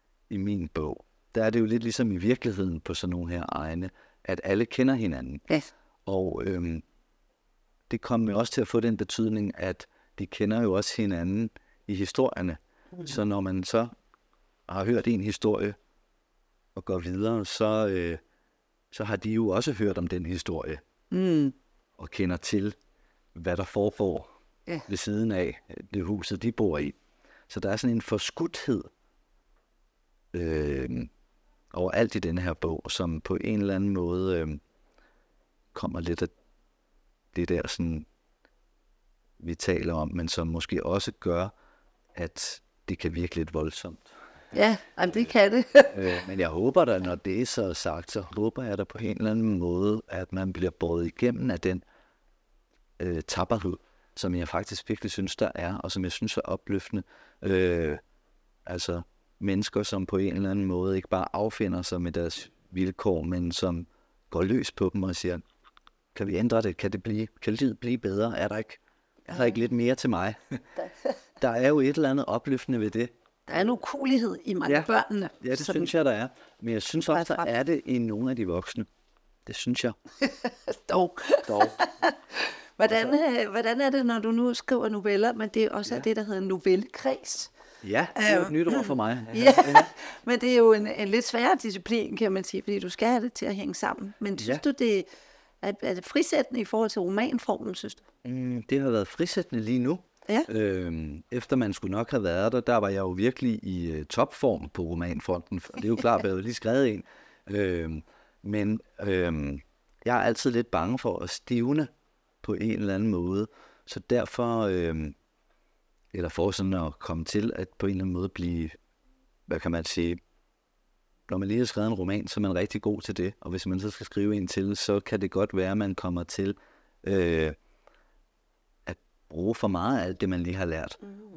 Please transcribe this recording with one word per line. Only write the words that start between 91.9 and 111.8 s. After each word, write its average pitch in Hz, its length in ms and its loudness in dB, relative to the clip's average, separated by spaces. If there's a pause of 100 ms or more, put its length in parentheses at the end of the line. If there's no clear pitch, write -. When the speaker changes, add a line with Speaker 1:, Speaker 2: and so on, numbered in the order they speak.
Speaker 2:
kan 208 160 2
man 190 120 -2
sige, 190 180 -6
fordi 202 160 -2
du 185 100 -6
skal 214 200 0
have 240 140 4
det 240 100 -4
til - 140 -6
at 202 80 -2
hænge 196 200 -6
sammen. - 440 -4
Men 208 200 -2
synes 110 100 -6 (160)
Speaker 1:
Ja. 285 60 4
Speaker 2:
du, 269 80 -2
det 208 260 2 (580)
er, 202 100 -4 (100)
er - 120 -2
det 185 100 -8
frisættende 277 560 0
i 208 40 -2
forhold 220 260 0
til 214 100 -2
romanformen, 208 720 -2
synes - 200 -10
du? - 80 -20 (220)
Speaker 1:
Mm, 123 380 -4
det 139 180 2
har 135 100 2
været 107 180 2
frisættende 165 540 -2
lige 120 160 0
nu. 135 200 2 (300)
Speaker 2:
Ja. 220 200 4
Speaker 1:
Øhm, 87 800 -2
efter 123 260 -2
man 110 160 2
skulle 92 200 -6
nok 110 180 -2
have 123 120 0
været 92 300 2
der, 123 80 2
der 120 160 2
var 104 120 2
jeg 98 100 0
jo 95 120 0
virkelig 113 520 0
i, 87 280 -4
øh, 76 160 -4
topform - 680 0
på 90 80 -4
romanfronten, 85 800 -4
for - 120 -20
det - 120 -10
er 104 40 0
jo 113 80 2
klart, 117 240 2
at - 40 -6
jeg 98 60 2
havde 95 120 -2
lige 117 120 -6
skrevet 123 400 2
en. 95 80 -8 (480)
Øhm, 85 520 -2 (400)
men, 104 380 -2 (220)
øhm, 82 580 0 (440)
jeg 120 120 2
er 110 60 4
altid 120 280 2
lidt 117 160 0
bange 98 320 -2
for 101 200 -2
at 90 120 -8
stivne 127 580 -2 (540)